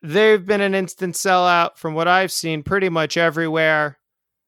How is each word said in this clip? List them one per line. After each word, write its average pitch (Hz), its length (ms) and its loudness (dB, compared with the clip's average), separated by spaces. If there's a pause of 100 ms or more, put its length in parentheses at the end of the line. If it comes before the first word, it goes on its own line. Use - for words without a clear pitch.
They've 208 420 2
been 202 160 0
an 196 140 0
instant 185 400 -4
sellout 180 600 0
from 160 180 -8
what 165 120 -2
I've 185 240 2
seen 160 320 -6
pretty 190 260 -2
much 160 280 -2
everywhere. 156 840 0 (500)